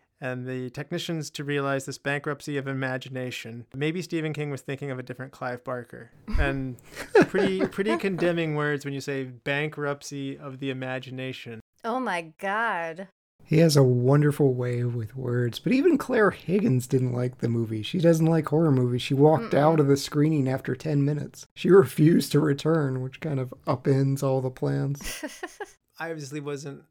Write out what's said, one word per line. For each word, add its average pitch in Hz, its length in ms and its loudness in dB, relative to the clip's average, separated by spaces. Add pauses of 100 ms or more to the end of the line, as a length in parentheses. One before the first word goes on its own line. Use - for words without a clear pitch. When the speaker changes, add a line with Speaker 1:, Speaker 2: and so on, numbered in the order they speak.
(200)
Speaker 1:
and 127 260 -8
the 127 260 -8
technicians 160 600 -6
to 151 140 -10
realize 139 400 -2
this 143 120 -10
bankruptcy 143 600 -4
of 135 100 -4
imagination." 127 1080 -6
Maybe 156 280 -2
Stephen 160 320 -4
King 147 180 -6
was 135 100 -8
thinking 139 300 -8
of 127 80 -6
a 127 40 -12
different 131 280 -14
Clive 123 320 -10
Barker. 123 480 -10 (260)
And 135 380 -2 (260)
Speaker 2:
<laughs> - 120 -12 (160)
Speaker 1:
pretty, 190 380 0
pretty 208 280 -2
condemning 175 600 0
words 147 280 -2
when 143 100 -6
you 135 80 -6
say 135 220 -6
bankruptcy 143 1120 -6
of 139 220 -14
the 135 120 -4
imagination. 127 880 -8 (220)
Speaker 2:
Oh 233 160 -4
my 175 400 -6
God. 190 680 -4 (360)
Speaker 3:
He 156 140 0
has 160 180 6
a 139 60 6
wonderful 135 720 4
way 123 300 -4
with 120 320 -6
words, 123 420 -2
but 165 160 -2
even 294 240 4
Claire 220 320 2
Higgins 160 560 0
didn't 127 280 0
like 123 260 -4
the 120 100 -2
movie. 113 320 -2
She 139 180 -4
doesn't 160 280 6
like 160 220 2
horror 156 220 4
movies. 123 300 2
She - 140 -2
walked 147 380 6
Speaker 2:
Mm-mm. - 40 4
Speaker 3:
out 156 220 6
of 139 80 6
the 139 100 6
screening 147 500 2
after 131 280 -2
ten 147 280 0
minutes. 143 520 -4
She - 160 2
refused 156 640 6
to 147 60 6
return, 143 640 0
which 127 180 -10
kind 147 200 -4
of 127 120 -6 (140)
upends 135 560 2
all 135 200 0
the 131 100 -4
plans. 139 720 -4 (400)
Speaker 2:
<laughs> - 360 -20
Speaker 1:
I 165 120 -6
obviously 151 280 -8
wasn't 139 520 -10